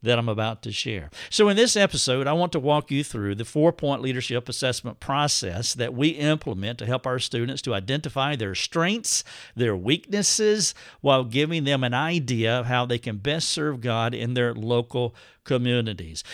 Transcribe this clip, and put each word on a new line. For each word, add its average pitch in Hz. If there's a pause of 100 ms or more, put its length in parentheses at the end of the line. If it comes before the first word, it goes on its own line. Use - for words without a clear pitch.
that 117
I'm 117
about 110
to 110
share. 95 (200)
So 208
in 202
this 233
episode, 135
I 147
want 170
to 165
walk 147
you 143
through 101
the 113
four-point 151
leadership 123
assessment 120
process 127
that 127
we 139
implement 135
to -
help 127
our 127
students 123
to 123
identify 139
their 107
strengths, 185 (320)
their 117
weaknesses, 202 (240)
while 135
giving 143
them 135
an 120
idea 123
of 123
how 123
they 120
can 113
best 143
serve 147
God 117
in 117
their 123
local 120 (300)
communities. 113 (120)